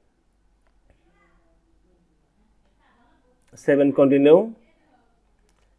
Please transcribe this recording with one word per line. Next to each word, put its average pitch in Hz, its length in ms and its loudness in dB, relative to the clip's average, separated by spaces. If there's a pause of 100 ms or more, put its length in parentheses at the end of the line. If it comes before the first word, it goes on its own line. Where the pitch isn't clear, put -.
(3500)
সেভ 143 220 -4
and 143 140 -2
কন্টিনিউ। 147 600 0 (1200)